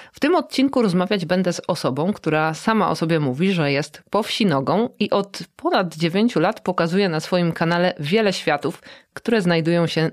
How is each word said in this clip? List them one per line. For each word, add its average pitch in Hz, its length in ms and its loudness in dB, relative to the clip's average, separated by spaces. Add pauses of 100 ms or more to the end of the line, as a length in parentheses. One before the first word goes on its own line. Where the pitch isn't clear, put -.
(140)
W - 60 -20
tym 311 160 4
odcinku 269 460 0
rozmawiać 185 440 0
będę 180 280 0
z - 140 -8
osobą, 156 460 -2
która 156 400 0
sama 202 360 0
o 160 60 0
sobie 165 240 0
mówi, 151 320 0
że 160 200 0
jest 139 380 -4
po 208 140 0
wsi - 220 -2
nogą 165 440 0 (100)
i 208 100 -2
od 196 300 -2 (160)
ponad 233 400 -2
dziewięciu 170 440 0
lat - 220 0
pokazuje 185 480 0
na 156 100 -2
swoim 175 320 0
kanale 175 480 0
wiele 190 340 0
światów, 147 480 -2 (320)
które 226 280 0
znajdują 170 460 2
się 160 260 0